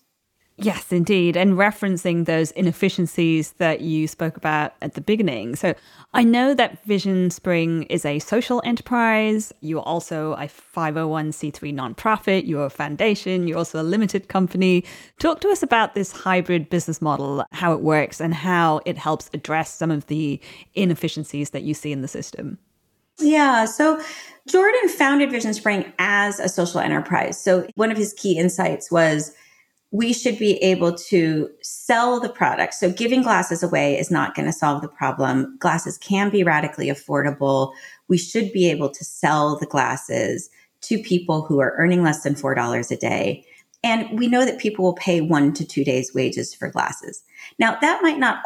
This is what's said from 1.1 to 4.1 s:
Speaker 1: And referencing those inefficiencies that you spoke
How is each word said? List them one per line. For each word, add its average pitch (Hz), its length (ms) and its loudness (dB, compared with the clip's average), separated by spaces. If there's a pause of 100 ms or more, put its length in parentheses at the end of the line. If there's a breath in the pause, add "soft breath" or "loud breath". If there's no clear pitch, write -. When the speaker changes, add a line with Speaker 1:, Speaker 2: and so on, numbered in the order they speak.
Speaker 1:
And 190 180 4
referencing 180 720 0
those 160 260 0
inefficiencies 170 1040 0
that 160 220 0
you 156 260 -2
spoke 160 300 -6